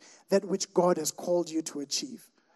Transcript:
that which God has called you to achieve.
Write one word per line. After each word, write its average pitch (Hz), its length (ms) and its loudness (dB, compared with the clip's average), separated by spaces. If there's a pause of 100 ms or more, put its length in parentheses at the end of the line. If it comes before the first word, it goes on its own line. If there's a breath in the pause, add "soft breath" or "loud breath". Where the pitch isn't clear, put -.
(300 soft breath)
that 196 140 4
which 190 300 -4
God 180 240 6
has 156 140 -2
called 175 380 0
you 160 120 -2
to 156 180 -8
achieve. - 500 -8 (260 soft breath)